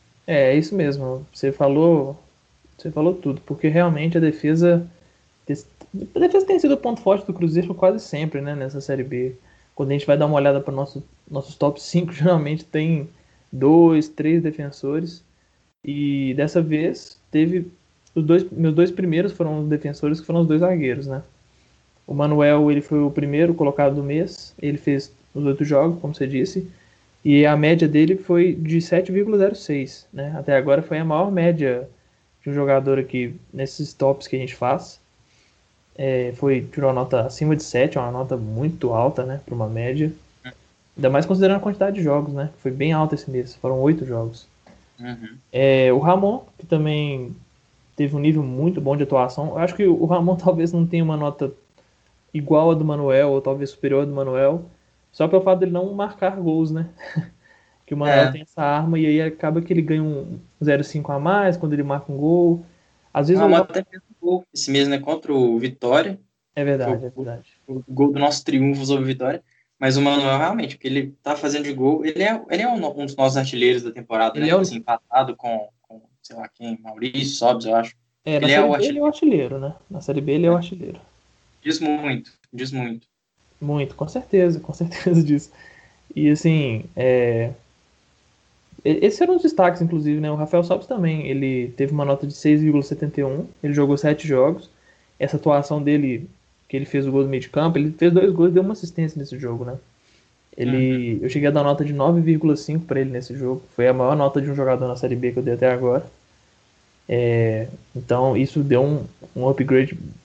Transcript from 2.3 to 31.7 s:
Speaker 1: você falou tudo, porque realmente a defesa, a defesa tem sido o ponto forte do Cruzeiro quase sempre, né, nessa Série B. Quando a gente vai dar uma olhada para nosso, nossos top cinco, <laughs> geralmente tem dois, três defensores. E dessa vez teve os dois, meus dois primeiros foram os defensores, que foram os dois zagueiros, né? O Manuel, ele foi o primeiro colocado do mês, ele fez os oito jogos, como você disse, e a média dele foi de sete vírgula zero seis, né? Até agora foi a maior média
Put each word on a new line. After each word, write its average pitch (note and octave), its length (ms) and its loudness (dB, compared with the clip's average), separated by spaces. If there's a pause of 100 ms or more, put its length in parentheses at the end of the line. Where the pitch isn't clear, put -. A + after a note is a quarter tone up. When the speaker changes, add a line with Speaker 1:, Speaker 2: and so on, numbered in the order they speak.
Speaker 1:
você D#3+ 140 -10
falou D#3+ 240 0
tudo, C#3+ 260 -6
porque - 260 -4
realmente E3 480 2
a E3 60 2
defesa, E3 640 2 (600)
a - 720 -10
defesa F#4+ 260 4
tem F#4+ 140 2
sido C#4 160 2
o - 20 0
ponto A#3 240 -4
forte G3 240 2
do F#3 80 -6
Cruzeiro E3+ 400 0
quase F#3+ 260 2
sempre, D3+ 420 -6
né, C#3+ 120 -6
nessa C#3 260 -8
Série C#3 240 -4
B. B2+ 320 -6 (380)
Quando C3+ 160 -4
a C#3 40 0
gente C#3+ 120 -2
vai C#3+ 140 4
dar D3+ 80 2
uma D3+ 80 0
olhada C#3 260 2
para C#3 120 -8
nosso, C#3 300 -8 (240)
nossos C#3 280 -12
top D3 260 -2
cinco, E3+ 320 -2
<laughs> - 0 -
geralmente D#3 500 0
tem D#3 460 -2 (420)
dois, D#3 580 6
três D#3+ 340 0
defensores. D3+ 800 -8 (600)
E C#3 520 -2
dessa D3 260 0
vez D#3 560 -2 (140)
teve E3+ 400 0 (420)
os E3 100 0
dois, F3 260 4
meus E3 240 0
dois F3 180 4
primeiros F3+ 400 -2
foram D#3 300 -4
os D3+ 80 -2
defensores, D3+ 500 -2
que - 60 -18
foram E3+ 160 0
os E3 60 2
dois D#3 140 2
zagueiros, C#3+ 460 0
né? C3+ 140 -8 (840)
O D3 60 -8
Manuel, D3 580 4
ele C#3+ 100 2
foi D3 180 -2
o C#3+ 120 2
primeiro D3 420 2
colocado C#3+ 420 0
do C#3+ 80 -4
mês, D3 580 -6
ele C#3+ 160 -2
fez C#3 340 -4 (220)
os C#3+ 120 -4
oito C#3 180 0
jogos, D#3 380 2
como D3 140 -6
você - 120 -4
disse, C#3 400 -4 (560)
e D3 220 6
a D3 120 4
média D#3+ 300 4
dele D#3 280 4
foi F3 380 2
de D#3+ 280 -2
sete F3+ 300 -2
vírgula G#3 260 0
zero G3+ 180 2
seis, - 580 -8
né? C#3+ 240 -10
Até C#3+ 200 0
agora C#3 240 2
foi D#3+ 160 -4
a D#3+ 80 -4
maior E3 260 0
média D3+ 560 0 (540)